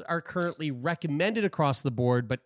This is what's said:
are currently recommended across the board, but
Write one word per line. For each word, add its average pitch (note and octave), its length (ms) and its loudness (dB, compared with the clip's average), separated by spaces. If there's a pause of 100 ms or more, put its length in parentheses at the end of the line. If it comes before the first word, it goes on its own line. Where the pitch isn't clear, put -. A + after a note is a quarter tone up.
are E3+ 120 -2
currently D#3+ 500 -4
recommended E3 720 0
across D3 360 2
the C3+ 100 -2
board, B2 380 2
but B2+ 180 -2